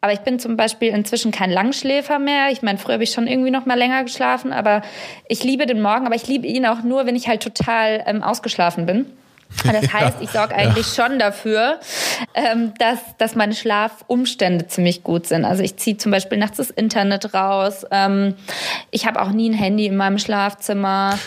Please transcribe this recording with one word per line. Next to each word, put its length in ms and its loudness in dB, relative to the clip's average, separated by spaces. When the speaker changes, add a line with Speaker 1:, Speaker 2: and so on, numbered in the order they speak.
Speaker 1:
aber 100 2
ich 80 0
bin 200 -2
zum 180 -2
Beispiel 320 2
inzwischen 420 0
kein 200 0
Langschläfer 680 0
mehr. 320 2
Ich 100 -4
meine, 180 0
früher 160 -2
habe 100 0
ich 80 -2
schon 140 0
irgendwie 240 2
noch 140 -2
mal 120 2
länger 260 2
geschlafen, 480 -2
aber 300 2
ich 160 -2
liebe 200 2
den 160 0
Morgen, 240 2
aber 100 2
ich 120 -6
liebe 200 0
ihn 180 0
auch 180 2
nur, 220 2
wenn 100 0
ich 140 -2
halt 120 0
total, 640 0
ähm, 160 -2
ausgeschlafen 600 0
bin. 200 0
Und 100 4
das 100 2
Speaker 2:
<laughs> 20 0
Ja. 80 0
Speaker 1:
heißt, 280 2
ich 80 -8
sorge 240 0
eigentlich 420 2
Speaker 2:
Ja. 120 4
Speaker 1:
schon 100 0
dafür, 640 0
ähm, 420 2
dass, 220 2
dass 180 0
meine 200 2
Schlafumstände 1120 0
ziemlich 360 0
gut 240 0
sind. 160 2
Also 200 2
ich 140 -4
ziehe 200 -2
zum 140 0
Beispiel 260 0
nachts 200 -2
das 120 -4
Internet 640 0
raus. 560 0
Ähm, 460 2
ich 160 -2
habe 140 0
auch 100 0
nie 180 2
ein 40 2
Handy 340 2
in 100 0
meinem 220 2
Schlafzimmer. 1080 0